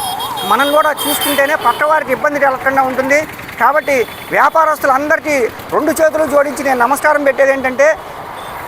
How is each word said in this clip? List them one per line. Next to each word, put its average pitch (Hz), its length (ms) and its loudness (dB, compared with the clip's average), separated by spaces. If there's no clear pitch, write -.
మనం 277 260 2
కూడా 302 200 2
చూసుకుంటేనే 277 640 0
పక్కవారికి 294 560 0
ఇబ్బంది 294 280 -2
కలగకుండా 269 420 0
ఉంటుంది. 262 380 0
కాబట్టి 262 480 2
వ్యాపారస్తులందరికీ 294 1040 2
రెండు 294 180 0
చేతులు 311 340 2
జోడించి 285 380 0
నేను 262 160 0
నమస్కారం 294 440 2
పెట్టేది 269 280 2
ఏంటంటే 262 360 2